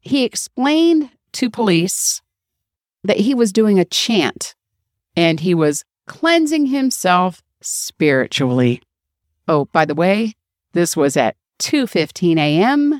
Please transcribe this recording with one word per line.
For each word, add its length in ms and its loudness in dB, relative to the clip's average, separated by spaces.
he 240 -2
explained 840 0
to 180 -4
police 720 -2
that 140 0
he 160 2
was 180 2
doing 260 4
a 60 4
chant 680 -2
and 260 0
he 120 0
was 320 0
cleansing 600 0
himself 760 0
spiritually. 1200 -2
Oh, 200 0
by 180 0
the 100 -4
way, 400 0
this 240 0
was 180 0
at 220 0
two 280 -2
fifteen 520 0
A 240 2
M. 380 2